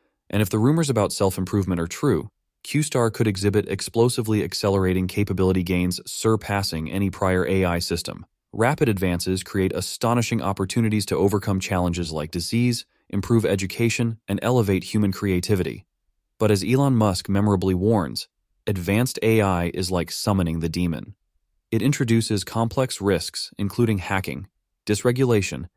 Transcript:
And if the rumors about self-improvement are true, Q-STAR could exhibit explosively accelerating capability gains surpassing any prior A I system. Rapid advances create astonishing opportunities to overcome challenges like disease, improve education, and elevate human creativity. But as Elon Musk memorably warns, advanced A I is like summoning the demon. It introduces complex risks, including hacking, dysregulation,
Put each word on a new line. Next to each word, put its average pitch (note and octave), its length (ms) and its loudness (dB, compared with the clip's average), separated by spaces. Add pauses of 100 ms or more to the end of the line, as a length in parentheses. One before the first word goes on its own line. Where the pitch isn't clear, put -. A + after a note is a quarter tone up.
(300)
And G#2 100 0
if G#2 100 0
the G#2+ 80 0
rumors D3 300 2
about G#2+ 240 0
self-improvement F#2 680 0
are E2 60 -2
true, G2+ 440 -2 (320)
Q-STAR C3 480 0
could A2 160 0
exhibit G2+ 420 0
explosively A2 760 0
accelerating F#2 680 0
capability F#2 540 0
gains F2+ 440 0
surpassing F#2 840 -2
any G2 200 -2
prior F#2 360 0
A F#2+ 180 2
I F2 160 0
system. - 440 -6 (280)
Rapid C3 360 2
advances F#2 540 0
create F#2+ 320 -2
astonishing A#2 680 -2
opportunities G#2 640 0
to F2+ 100 -2
overcome G2 420 2
challenges F2 540 -2
like D#2 180 -6
disease, A#2 560 -2 (220)
improve G#2 360 2
education, A2+ 760 0 (100)
and G2+ 140 -2
elevate G#2 420 2
human G#2+ 260 0
creativity. F#2 760 -2 (520)
But G#2+ 120 4
as G2 140 2
Elon C3 300 2
Musk G#2+ 340 2
memorably G2 460 2
warns, F#2 540 0 (380)
advanced G2+ 560 0
A A2+ 180 4
I F2+ 340 2
is F2+ 160 -4
like F2 200 -2
summoning E2+ 500 0
the E2 80 -2
demon. E2 460 -4 (560)
It A2 120 0
introduces A2+ 640 0
complex A#2 560 -2
risks, - 580 -2
including G#2 400 0
hacking, F#2+ 500 -4 (380)
dysregulation, G#2+ 800 0 (100)